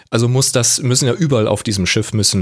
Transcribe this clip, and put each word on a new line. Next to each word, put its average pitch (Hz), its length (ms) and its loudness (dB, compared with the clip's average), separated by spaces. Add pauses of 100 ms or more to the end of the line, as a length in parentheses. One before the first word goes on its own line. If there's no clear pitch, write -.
Also 117 180 2
muss 131 240 0
das, - 300 0
müssen 127 260 0
ja 120 60 2
überall 135 340 0
auf - 160 -2
diesem 101 220 -2
Schiff - 260 -2
müssen 104 140 0 (160)